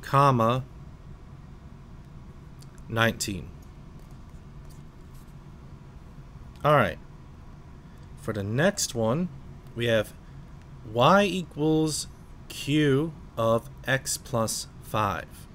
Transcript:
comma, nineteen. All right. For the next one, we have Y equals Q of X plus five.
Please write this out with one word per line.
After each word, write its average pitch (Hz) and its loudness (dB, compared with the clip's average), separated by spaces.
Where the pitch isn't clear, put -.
comma, 131 6
nineteen. 110 0
All 147 8
right. 104 4
For - -6
the 104 -4
next 143 2
one, 123 2
we 117 0
have 113 4
Y 160 8
equals 156 2
Q 147 4
of 113 4
X 131 0
plus - -2
five. 101 -2